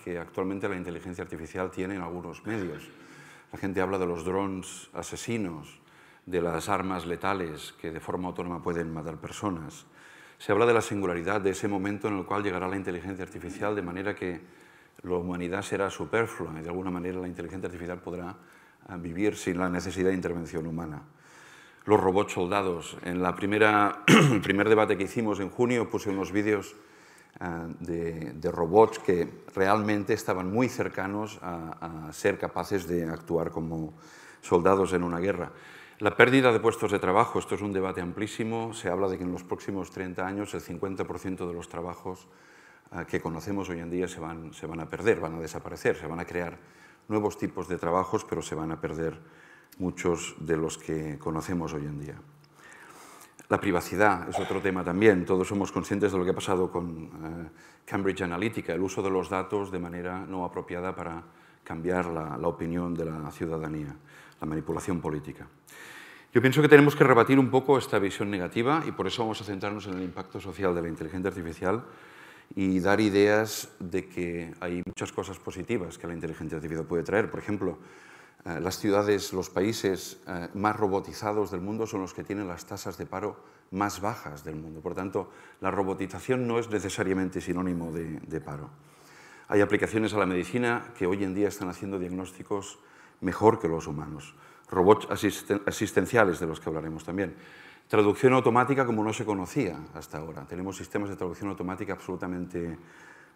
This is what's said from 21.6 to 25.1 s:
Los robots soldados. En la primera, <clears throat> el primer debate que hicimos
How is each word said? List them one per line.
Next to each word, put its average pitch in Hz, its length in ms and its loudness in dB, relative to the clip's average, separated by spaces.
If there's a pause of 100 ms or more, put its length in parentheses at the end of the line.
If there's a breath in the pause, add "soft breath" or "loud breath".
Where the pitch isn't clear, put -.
Los 101 140 8
robots 95 340 4
soldados. 90 720 -2
En 90 200 -2
la 90 120 2
primera, 104 680 6
<clears throat> 165 280 8
el 101 100 4
primer 101 280 4
debate 107 280 6
que 95 80 -2
hicimos 104 340 -2